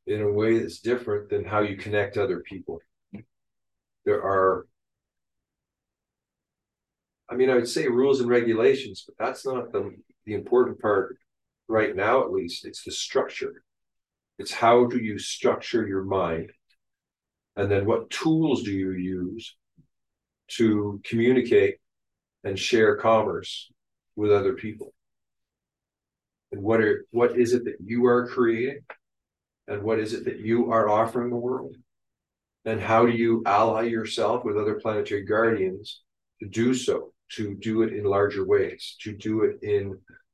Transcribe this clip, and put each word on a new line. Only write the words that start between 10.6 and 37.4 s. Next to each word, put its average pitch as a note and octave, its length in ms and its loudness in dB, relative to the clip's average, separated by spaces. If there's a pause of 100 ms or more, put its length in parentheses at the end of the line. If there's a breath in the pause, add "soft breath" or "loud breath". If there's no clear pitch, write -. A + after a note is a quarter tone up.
part G2+ 380 0 (500)
right G#2+ 260 2
now, A2 280 2
at - 80 -4
least. F2+ 340 -6
It's - 200 -16
the - 80 -10
structure. - 720 -6 (760)
It's - 140 -10
how A#2+ 340 6
do A#2+ 120 -4
you G#2+ 200 -4
structure - 680 -2
your F#2+ 180 -4
mind? E2+ 480 -4 (1040)
And G2+ 140 -2
then G2 140 2
what - 260 -2
tools D#3+ 520 2
do G2+ 80 -6
you F#2+ 220 -4
use F#2 640 -8 (920)
to G#2 560 0
communicate A#2 720 2 (680)
and G2 120 -4
share G#2+ 400 4
commerce G#2+ 760 0 (420)
with G#2 160 0
other G2 220 4
people? - 420 -12 (1600)
And G2+ 100 -8
what A2 180 4
are, G#2 300 2
what A#2+ 260 2
is A#2+ 180 4
it A#2+ 100 0
that - 200 -8
you A#2+ 220 2
are A#2+ 220 4
creating? A#2+ 540 0 (840)
And G2+ 160 -6
what A2 160 0
is A2 140 -4
it B2 140 -8
that - 120 -4
you A#2 320 0
are A2+ 180 2
offering A#2 420 0
the A#2+ 60 -2
world? B2 380 -6 (920)
And A2 160 -2
how A2+ 260 4
do A#2+ 60 4
you A2+ 340 2
ally A2+ 360 2
yourself A2+ 640 -2
with G#2 120 -2
other G#2+ 180 0
planetary G#2 500 -2
guardians G#2 800 0 (380)
to G#2+ 80 -12
do A#2 260 2
so, - 380 -2 (200)
to G#2 220 -6